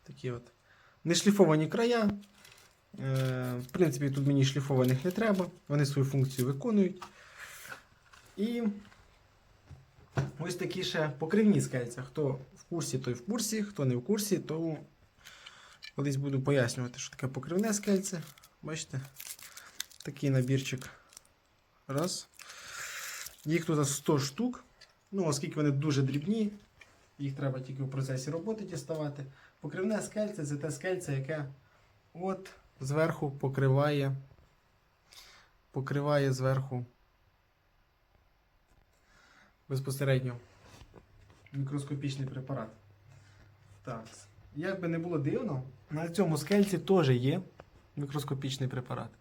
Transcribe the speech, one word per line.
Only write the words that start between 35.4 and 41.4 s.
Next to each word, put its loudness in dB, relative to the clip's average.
покриває 2
зверху 0
безпосередньо 0